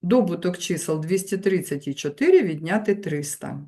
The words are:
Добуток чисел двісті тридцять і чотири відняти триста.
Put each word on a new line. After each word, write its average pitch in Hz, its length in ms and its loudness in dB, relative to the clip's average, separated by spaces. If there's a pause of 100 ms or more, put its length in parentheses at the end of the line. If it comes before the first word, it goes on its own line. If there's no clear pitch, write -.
Добуток 180 560 2
чисел 156 440 -4
двісті 190 360 -2
тридцять 185 500 -2
і 139 60 -4
чотири 294 480 4
відняти 190 540 0
триста. 147 720 -6